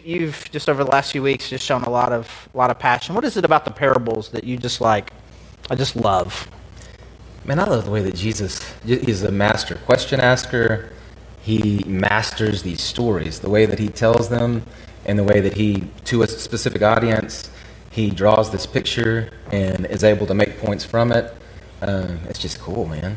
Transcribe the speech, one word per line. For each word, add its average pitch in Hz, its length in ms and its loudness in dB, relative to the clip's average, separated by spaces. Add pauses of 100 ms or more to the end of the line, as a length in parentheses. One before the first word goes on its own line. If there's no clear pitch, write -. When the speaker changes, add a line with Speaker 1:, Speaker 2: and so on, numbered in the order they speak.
Speaker 1:
you've 165 460 -6
just - 160 -4
over 139 160 2
the 131 80 0
last 139 220 2
few 139 100 -2
weeks 135 260 -2
just 131 160 -8
shown 127 180 0
a 120 60 -4
lot 120 220 2
of, - 420 -6
a - 40 -8
lot 127 120 4
of 117 80 0
passion. 127 380 0
What 240 80 0
is 247 140 -2
it 175 80 0
about 151 180 4
the 131 80 -6
parables 117 600 0
that - 120 -8
you 123 140 -6
just 120 240 -6
like, 110 320 2 (580)
I - 40 0
just - 200 -2
love? 95 540 0 (960)
Speaker 2:
Man, 143 120 0
I 185 60 2
love 131 220 0
the 101 60 -4
way 107 100 0
that 95 120 -2
Jesus, 101 560 -4 (140)
he's 117 400 0
a 98 80 2
master 104 440 2
question - 440 0
asker. 123 720 2 (500)
He 104 460 0
masters 104 760 0
these 87 200 -6
stories, 87 580 -2
the - 100 -6
way 107 160 6
that 107 140 0
he 107 80 0
tells 117 400 2
them 120 360 0 (420)
and 104 120 0
the 101 60 2
way 104 160 6
that 95 140 2
he, 101 340 0 (180)
to 117 180 2
a 107 40 2
specific - 540 -4
audience, 110 680 2 (400)
he 110 200 0
draws 104 420 4
this 98 140 -4
picture 113 640 -2 (220)
and 95 320 -2
is 104 180 -2
able 104 240 4
to 98 60 0
make 104 260 0
points 101 240 -4
from 117 300 0
it. 117 200 0 (480)
Um, 92 460 -4
it's - 120 -10
just - 200 -8
cool, 101 260 -4
man. 80 320 -6